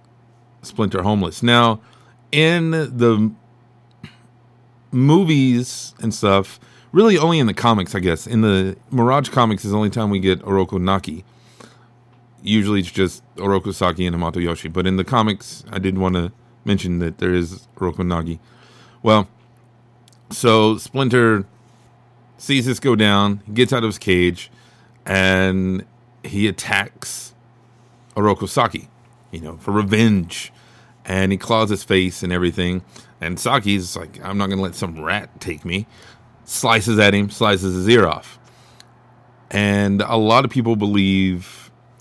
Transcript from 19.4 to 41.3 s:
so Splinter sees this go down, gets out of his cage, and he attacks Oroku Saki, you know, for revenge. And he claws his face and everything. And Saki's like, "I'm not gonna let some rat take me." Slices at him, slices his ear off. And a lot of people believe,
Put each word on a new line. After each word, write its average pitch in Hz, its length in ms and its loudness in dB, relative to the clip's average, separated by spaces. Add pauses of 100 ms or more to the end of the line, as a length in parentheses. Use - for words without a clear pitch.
so 110 460 4
Splinter 117 680 0 (920)
sees 131 300 -2
this 127 120 -4
go 131 160 0
down, 101 480 2 (120)
gets 120 180 2
out 123 100 0
of 110 60 0
his 101 100 -8
cage, 90 520 0 (560)
and 95 800 0 (360)
he 101 240 -4
attacks - 880 -6 (800)
Oroku 104 320 0
Saki, - 440 -2 (420)
you 78 80 -14
know, 78 160 -14
for 101 160 -6
revenge. 104 800 0 (540)
And 95 260 0
he 95 60 -2
claws 110 320 0
his 98 120 -4
face 92 400 0
and 90 80 -6
everything. 90 520 -2 (400)
And 82 180 -8
Saki's 101 560 -2
like, 82 260 -16
"I'm 98 140 -10
not 98 140 -4
gonna 98 100 -4
let 90 140 -6
some 82 280 -10
rat 92 380 -6
take 80 240 -12
me." 95 220 -6 (580)
Slices 113 540 0
at 101 160 6
him, 101 160 -2
slices 98 440 -2
his 92 140 -2
ear 113 180 6
off. - 320 -8 (1120)
And 101 520 0
a 117 140 -2
lot 113 280 4
of 113 60 -4
people 117 260 0
believe, 95 960 0 (280)